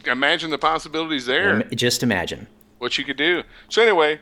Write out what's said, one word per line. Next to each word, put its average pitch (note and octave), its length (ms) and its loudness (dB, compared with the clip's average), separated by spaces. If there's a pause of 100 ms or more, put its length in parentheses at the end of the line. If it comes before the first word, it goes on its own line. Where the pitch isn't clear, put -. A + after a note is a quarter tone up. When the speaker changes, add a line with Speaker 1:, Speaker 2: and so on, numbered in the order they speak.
Speaker 1:
Imagine D3+ 460 0
the C#3+ 80 -4
possibilities D#3 640 -2
there. D3+ 360 2
Speaker 2:
Im-, - 100 -6
just A#2+ 320 -2
imagine. F#2+ 420 -2 (320)
Speaker 1:
What B2 220 -4
you C#3 40 -6
could C#3 140 -8
do. D#3+ 240 0 (280)
So G#3+ 120 2
anyway, D#3+ 400 4